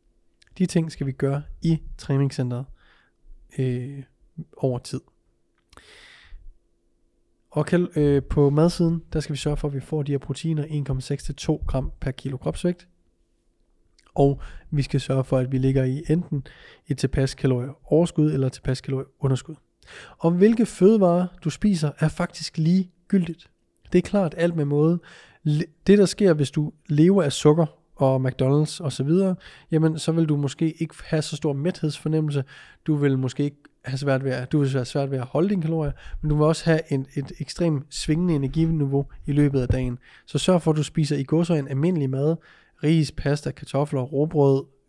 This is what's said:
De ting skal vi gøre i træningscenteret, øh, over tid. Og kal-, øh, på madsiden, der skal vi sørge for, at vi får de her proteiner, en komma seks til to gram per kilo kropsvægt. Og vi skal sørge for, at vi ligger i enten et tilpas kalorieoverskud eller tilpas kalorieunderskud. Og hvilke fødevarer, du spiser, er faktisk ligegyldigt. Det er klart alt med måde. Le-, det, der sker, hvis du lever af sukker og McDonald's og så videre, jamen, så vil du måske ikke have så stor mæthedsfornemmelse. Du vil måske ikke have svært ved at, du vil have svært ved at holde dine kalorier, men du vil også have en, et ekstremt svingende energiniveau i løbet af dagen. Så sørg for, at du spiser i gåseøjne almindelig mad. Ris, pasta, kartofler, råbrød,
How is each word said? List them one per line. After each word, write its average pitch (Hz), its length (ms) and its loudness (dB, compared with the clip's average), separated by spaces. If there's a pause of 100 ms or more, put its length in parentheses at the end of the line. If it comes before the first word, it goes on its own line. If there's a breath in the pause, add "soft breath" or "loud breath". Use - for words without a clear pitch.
(580)
De 185 80 0
ting 165 260 -2
skal 139 160 -6
vi 135 40 -4
gøre 139 320 -2 (180)
i 160 200 0 (160)
træningscenteret, 135 680 -2 (920 soft breath)
øh, 131 460 -4 (540)
over 127 220 -2
tid. - 220 -10 (2500 loud breath)
Og 151 140 -2
kal-, 175 300 0
øh, 143 280 2
på 143 260 2
madsiden, 165 540 2 (100)
der 156 60 -2
skal 147 140 -6
vi 135 40 -4
sørge 147 200 -2
for, 151 100 -4
at 143 60 -6
vi 135 60 -6
får 151 240 -4
de 143 80 -4
her 139 60 0
proteiner, 147 460 -4
en 151 220 -6
komma 131 160 -4
seks - 220 -6
til 139 120 -6
to - 320 -4
gram - 320 -2
per 135 120 -4
kilo 139 260 -10
kropsvægt. - 500 -6 (1300)
Og 139 280 2 (300 loud breath)
vi 147 100 0
skal 131 200 -2
sørge 135 220 -2
for, 135 140 0
at 127 140 -2
vi 131 60 0
ligger 131 260 2
i 131 260 -4
enten 156 340 -2 (440 loud breath)
et 139 100 -4
tilpas 135 380 -2
kalorieoverskud 151 960 0
eller 131 180 0
tilpas - 320 -6
kalorieunderskud. 135 720 -4 (640 loud breath)
Og 170 140 0
hvilke 214 340 4
fødevarer, 180 640 4 (160)
du 160 60 -2
spiser, 156 500 0
er 160 80 2
faktisk - 500 -6
ligegyldigt. 175 920 0 (420)
Det 180 60 4
er 180 40 6
klart 185 360 -2
alt 170 180 0
med 147 100 0
måde. 156 340 2 (440 loud breath)
Le-, 151 220 0 (220)
det, 202 100 8
der 202 80 6
sker, 180 280 2
hvis 151 180 0
du 151 200 -2 (160)
lever 170 360 4
af 139 100 0
sukker 151 320 4 (300)
og 131 200 2
McDonald's 131 680 0
og 139 80 -4
så - 120 -6
videre, 185 320 2 (360 loud breath)
jamen, 160 280 2
så - 120 -2
vil 165 180 0
du 147 80 0
måske 143 340 -2
ikke - 320 -8
have 156 180 -2
så - 140 -8
stor 147 180 -2
mæthedsfornemmelse. 151 880 -2 (440 loud breath)
Du 156 80 2
vil 139 220 2
måske 131 260 -2
ikke 143 140 -4 (280)
have 131 120 -6
svært 135 260 -2
ved 131 80 -2
at, 127 200 -6
du 156 80 2
vil 139 100 2
have 131 160 -2
svært 139 260 -4
ved 135 60 -2
at 123 80 -6
holde 165 240 0
dine 196 120 0
kalorier, 156 300 -2 (300 loud breath)
men 151 80 -2
du 151 60 2
vil 151 100 4
også 156 200 2
have 160 140 4 (100)
en, 135 260 -2
et 139 240 -6
ekstremt 151 560 -4
svingende 165 400 0
energiniveau 143 720 0 (200 soft breath)
i 143 60 -4
løbet 139 300 2
af 123 60 -2
dagen. 127 320 -2 (260 soft breath)
Så - 120 -6
sørg 180 240 2
for, 160 100 2
at 151 60 0
du 151 60 0
spiser 147 340 -2
i 139 60 -2
gåseøjne 156 460 0
almindelig 143 400 0
mad. 143 260 0 (480 soft breath)
Ris, 151 280 2
pasta, 143 400 -4
kartofler, 143 500 -4
råbrød, 139 640 2 (240)